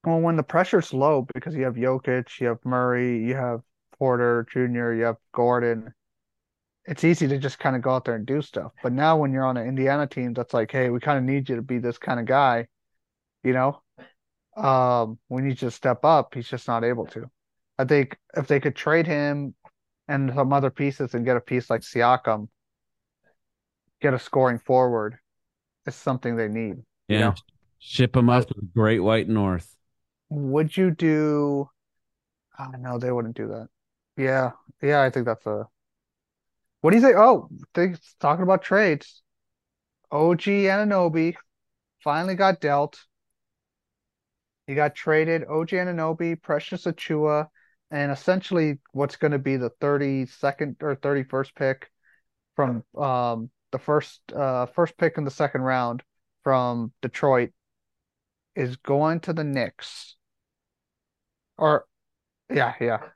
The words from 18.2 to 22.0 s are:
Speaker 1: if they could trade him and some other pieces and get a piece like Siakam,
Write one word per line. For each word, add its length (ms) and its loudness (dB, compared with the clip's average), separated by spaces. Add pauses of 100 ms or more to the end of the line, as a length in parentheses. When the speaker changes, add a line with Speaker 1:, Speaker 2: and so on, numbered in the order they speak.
Speaker 1:
if 120 -4
they 120 2
could 160 -2
trade 300 0
him 480 -4 (540)
and 260 -2
some 180 0
other 200 2
pieces 420 -4
and 120 -2
get 120 2
a 40 0
piece 280 -4
like 120 0
Siakam, 680 0 (1500)